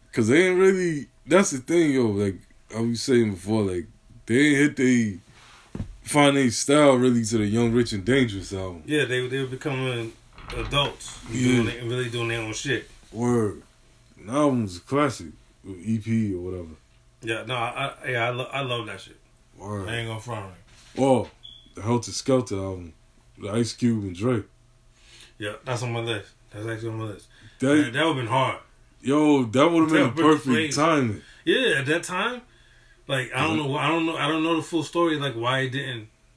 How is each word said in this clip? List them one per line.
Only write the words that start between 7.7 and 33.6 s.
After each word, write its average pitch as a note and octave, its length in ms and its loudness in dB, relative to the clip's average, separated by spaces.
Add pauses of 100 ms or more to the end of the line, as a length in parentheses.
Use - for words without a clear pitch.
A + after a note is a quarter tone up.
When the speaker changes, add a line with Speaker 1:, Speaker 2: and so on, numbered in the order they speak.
Speaker 1:
Rich, A#2 220 2
and G2 120 -4
Dangerous A2 480 0
album. F#2 320 -8
Speaker 2:
Yeah, D3 200 0
they, B2+ 220 -4
they C3 120 -6
were C3+ 80 -4
becoming B2+ 640 -6 (440)
adults B2 600 -4 (100)
and A2+ 80 -8
Speaker 1:
Yeah. B2+ 200 4
Speaker 2:
doing A#2 140 4
it, A#2 120 -10
and A#2 100 -6
really B2 180 -4
doing A#2 200 -4
their A#2 120 -4
own G#2+ 120 -8
shit. A#2+ 360 -6 (240)
Speaker 1:
Word. A2+ 480 0 (560)
The G2 140 -14
album's B2 460 0
a E2+ 40 -16
classic, C3 460 -2 (380)
with F#2 200 -14
E A2+ 140 -2
P G#2+ 340 -2
or F2+ 60 -6
whatever. F2+ 300 -10 (540)
Speaker 2:
Yeah, A2 240 -6
no, B2+ 80 -6
I, B2 380 -6 (100)
I, C#3 60 -8
yeah, A#2+ 180 -2
I, - 40 -2
lo-, B2 200 -6
I C3+ 100 -6
love A#2+ 260 -6
that G2 120 -14
shit. - 160 -20 (420)
Speaker 1:
Word. G2 320 -8
Speaker 2:
I A#2 80 -6
ain't A#2 100 -6
gonna A2 120 -8
front G#2+ 260 -10
on F#2+ 60 -16
it. F2+ 60 -20 (400)
Speaker 1:
Oh, B2+ 320 2 (460)
the F#2 80 -14
Helter A2+ 280 -2
Skelter B2 440 0
album, F#2 380 -8 (460)
the G2 120 -8
Ice A2+ 220 -2
Cube A#2 300 0
and F#2 120 -8
Dre. A2+ 280 -2 (920)
Speaker 2:
Yeah, G#2 160 -8 (100)
that's B2 200 -4
on A#2+ 100 -4
my A#2 80 -4
list. A2+ 280 -6 (220)
That's G#2 160 -12
actually A2+ 220 -8
on A2 100 -8
my A2 60 -8
list. G2 220 -14 (320)
Speaker 1:
That C3 160 0
Speaker 2:
That, C#3 180 2
that D3 120 0
would've D3+ 120 0
been A#2+ 100 -4
hard. C3 300 0 (440)
Speaker 1:
Yo, D3 440 4
that C3 260 4
would've D#3+ 180 4
Speaker 2:
That D#3+ 60 4
Speaker 1:
been D3 80 6
Speaker 2:
would've A#2+ 120 0
been D#3 100 2
Speaker 1:
perfect D3+ 220 6
Speaker 2:
crazy. C#3 280 0
Speaker 1:
timing. C#3+ 460 2 (240)
Speaker 2:
Yeah, F#3+ 340 2
at B2+ 80 -4
that E3 160 0
time, A3 380 -6 (680)
like, B2+ 280 -4
I C3 120 0
don't D#3+ 120 0
Speaker 1:
Mm-hmm. D3 120 -4